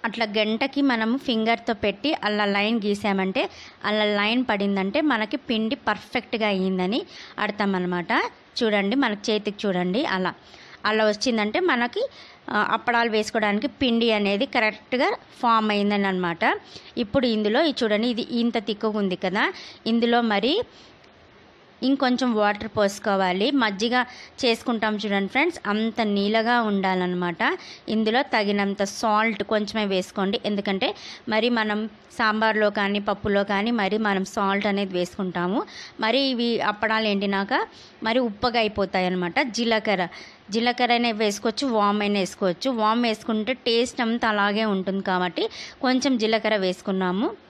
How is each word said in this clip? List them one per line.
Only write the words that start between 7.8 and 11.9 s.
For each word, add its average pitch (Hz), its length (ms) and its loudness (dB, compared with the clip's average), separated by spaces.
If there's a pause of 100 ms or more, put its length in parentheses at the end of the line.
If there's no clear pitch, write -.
చూడండి 208 340 2
మనకి 220 360 0
చేతికి 208 340 -2
చూడండి 180 380 0 (120)
అలా, 185 180 -2 (500)
అలా 220 260 2
వచ్చిందంటే 214 500 0
మనకి, 330 480 0 (420)